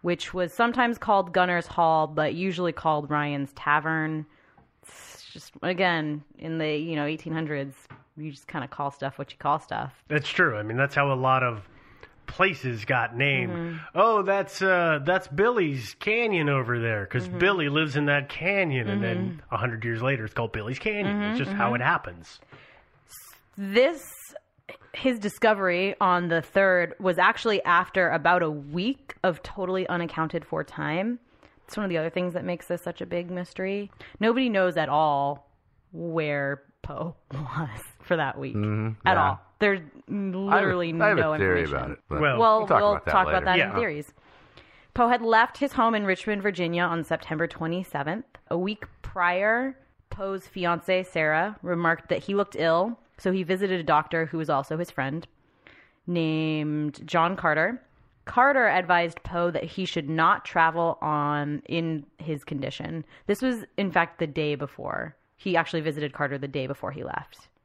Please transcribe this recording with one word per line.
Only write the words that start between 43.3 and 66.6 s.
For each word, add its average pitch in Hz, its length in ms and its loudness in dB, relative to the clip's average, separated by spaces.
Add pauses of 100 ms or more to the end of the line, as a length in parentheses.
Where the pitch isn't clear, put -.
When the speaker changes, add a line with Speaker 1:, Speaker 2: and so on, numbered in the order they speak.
Speaker 3:
later. 185 100 0
Speaker 1:
that 185 140 4
Speaker 2:
Yeah. 120 120 2
Speaker 1:
in - 60 -4
theories. 160 380 -4 (800)
Poe 240 140 4
had 240 120 4
left 226 380 4
his 277 160 -2
home 226 200 4
in 208 120 0
Richmond, 196 360 -2
Virginia 175 400 0
on 170 220 0
September 165 420 -2
twenty-seventh. 165 800 -6 (260)
A 165 60 0
week 196 280 -4 (180)
prior, 214 720 0 (320)
Poe's 196 400 -8
fiancée, 180 580 0
Sarah, 165 560 0
remarked 170 460 0
that 175 120 0
he 196 140 -6
looked 202 240 0
ill, 170 400 2 (200)
so 185 140 0
he 190 100 0
visited 185 360 0
a 165 60 -4
doctor 160 420 2
who 165 120 -6
was 156 100 -4
also 151 300 0
his - 120 -4
friend, 139 380 -6 (800)
named 156 1000 -2
John 175 300 2
Carter. 175 440 0 (440)
Carter 262 420 4
advised 170 560 2
Poe 175 280 0
that - 140 -4
he 185 200 -6
should 160 240 -4
not 160 360 2
travel 165 560 2
on 147 640 -2
in 160 400 -4 (120)
his 156 260 -8
condition. 156 600 -8 (220)
This 202 160 -2
was, 247 220 -2 (120)
in 196 140 -2
fact, 170 280 0
the 170 80 -2
day 147 280 -2
before. - 600 -8 (200)
He 180 200 -2
actually 165 240 0
visited 151 320 -4
Carter 143 260 -4
the 139 100 -8
day 135 180 -4